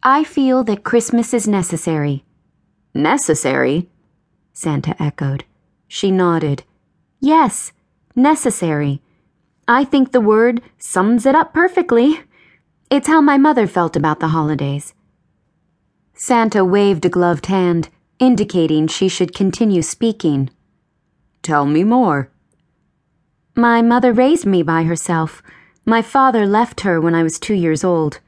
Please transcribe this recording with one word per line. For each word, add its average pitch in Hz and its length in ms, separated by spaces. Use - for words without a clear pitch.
"I 285 220
feel 262 400
that 208 180
Christmas 233 500
is 220 140
necessary." 160 760
"Necessary?" 147 920
Santa 151 500
echoed. 143 440
She - 220
nodded. 165 540
"Yes, 285 520
necessary. 170 840
I 254 180
think 262 260
the 226 220
word 233 280
sums 214 480
it 269 80
up - 180
perfectly. 339 680
It's 277 180
how 311 140
my 285 160
mother 269 300
felt 170 280
about 156 240
the 160 100
holidays." 147 680
Santa 220 500
waved 196 400
a 180 40
gloved 175 360
hand, 180 440
indicating 180 680
she 190 200
should 175 280
continue 190 480
speaking. 151 680
"Tell 147 220
me 151 180
more." 202 460
"My 233 280
mother 240 280
raised 254 360
me 185 160
by 165 200
herself. 165 600
My 226 160
father 233 460
left 214 340
her 180 180
when 165 140
I 165 100
was 160 160
two - 140
years 165 300
old. 160 440